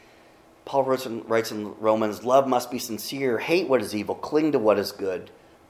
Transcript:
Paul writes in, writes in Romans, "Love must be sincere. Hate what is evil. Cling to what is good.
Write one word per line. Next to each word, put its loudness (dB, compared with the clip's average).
Paul 0
writes 0
in, -8
writes 0
in -8
Romans, 2
"Love 6
must 0
be -6
sincere. -4
Hate 0
what 4
is -6
evil. -4
Cling 0
to 4
what 4
is -2
good. -6